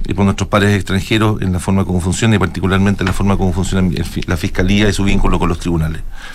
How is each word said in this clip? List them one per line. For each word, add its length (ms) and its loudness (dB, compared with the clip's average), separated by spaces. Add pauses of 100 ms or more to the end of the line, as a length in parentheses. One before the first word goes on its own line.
y 60 -2
por 120 0
nuestros 240 0
pares 260 2
extranjeros 640 0
en 120 -2
la 60 -2
forma 260 0
como 160 -2
funciona 340 0
y 40 4
particularmente 640 0
en 40 0
la 60 0
forma 240 2
como 160 2
funciona 340 0
el 160 -2
fi-, 240 -6
la 100 0
fiscalía 520 2
y 40 2
su 100 0
vínculo 360 4
con 100 0
los 100 -2
tribunales 420 -2 (340)